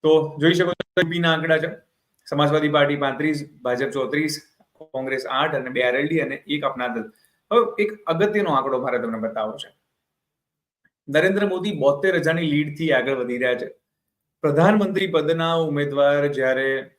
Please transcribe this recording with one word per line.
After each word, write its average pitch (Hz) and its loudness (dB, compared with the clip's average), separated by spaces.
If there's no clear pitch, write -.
તો 156 4
જોઈ 165 4
શકો 175 2
છો, - -4
યુ 160 -4
પી 175 -4
ના 170 2
આંકડા 160 2
છે. 160 -2
સમાજવાદી 147 2
પાર્ટી 143 2
પાંત્રીસ, 143 -2
ભાજપ 123 -2
ચોત્રીસ, 147 -4
કોંગ્રેસ 131 -8
આઠ 143 -2
અને 127 -4
બે 127 -2
આર 123 2
એલ 143 -2
ડી 160 0
અને 135 -4
એક 143 -6
અપના 123 -4
દળ. 113 -8
હવે 233 2
એક 214 -6
અગત્યનો 196 0
આંકડો 135 0
મારે 123 -2
તમને 113 -6
બતાવવો 110 -6
છે. - -18
નરેન્દ્ર 190 2
મોદી 185 -2
બોતેર 143 2
હજારની 160 0
લીડથી 151 0
આગળ 131 2
વધી 123 -4
રહ્યા 127 0
છે. - -6
પ્રધાનમંત્રી 190 2
પદના 165 0
ઉમેદવાર 143 2
જ્યારે 135 0